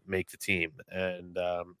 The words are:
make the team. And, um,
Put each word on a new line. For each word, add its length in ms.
make 240
the 60
team. 360
And, 480
um, 420